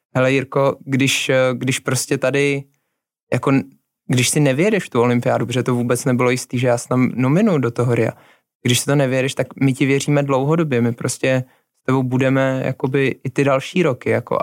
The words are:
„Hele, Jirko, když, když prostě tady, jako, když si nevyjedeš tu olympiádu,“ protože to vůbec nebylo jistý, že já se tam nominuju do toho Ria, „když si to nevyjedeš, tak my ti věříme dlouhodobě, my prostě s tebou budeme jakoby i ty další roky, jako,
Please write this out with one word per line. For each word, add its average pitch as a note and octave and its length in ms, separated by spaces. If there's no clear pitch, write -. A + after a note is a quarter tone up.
„Hele, C3 180
Jirko, C#3 480
když, C3+ 500
když B2+ 260
prostě C3 400
tady, C#3 460
jako, C3+ 200
když B2 200
si - 120
nevyjedeš E3 480
tu B2 120
olympiádu,“ A#2+ 460
protože A#2+ 160
to B2+ 120
vůbec A#2+ 300
nebylo B2 260
jistý, B2+ 280
že B2+ 80
já A#2+ 120
se - 100
tam B2+ 260
nominuju D#3+ 440
do A#2+ 120
toho B2 240
Ria, A2+ 180
„když A#2+ 180
si - 60
to C#3+ 80
nevyjedeš, C3 400
tak C3 120
my C#3 120
ti C3+ 140
věříme C#3 360
dlouhodobě, C#3 580
my A#2 120
prostě C3 520
s - 60
tebou C3 160
budeme C3 640
jakoby C3+ 600
i B2 60
ty C#3 140
další C3+ 380
roky, C3 280
jako, A2+ 320